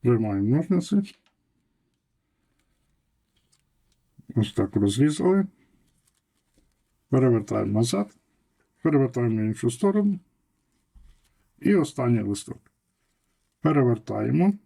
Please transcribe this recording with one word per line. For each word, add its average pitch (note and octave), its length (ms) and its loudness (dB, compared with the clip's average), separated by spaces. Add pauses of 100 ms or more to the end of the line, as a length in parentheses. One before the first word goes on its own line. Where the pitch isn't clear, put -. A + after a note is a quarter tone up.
Виймаємо A2 500 0 (120)
ножниці. G3+ 480 -2 (3250)
Ось A2 180 0
так - 240 -2
розрізали. D3 720 0 (1600)
Перевертаємо A2 640 0
назад. B2 440 -2 (680)
Перевертаємо B2 520 0
на A2 80 -2
іншу A2 280 -2
сторону. G3+ 500 0 (1400)
І - 140 2
останній A#2+ 480 0
листок. - 360 -8 (1000)
Перевертаємо. C3 920 0 (140)